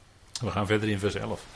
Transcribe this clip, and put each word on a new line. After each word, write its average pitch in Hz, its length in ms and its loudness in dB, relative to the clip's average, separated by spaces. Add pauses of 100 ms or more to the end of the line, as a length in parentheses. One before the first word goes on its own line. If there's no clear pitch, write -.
(420)
We 104 100 0
gaan 98 160 0
verder 107 220 4
in 98 100 2
vers 98 160 2
elf. 107 300 -6 (100)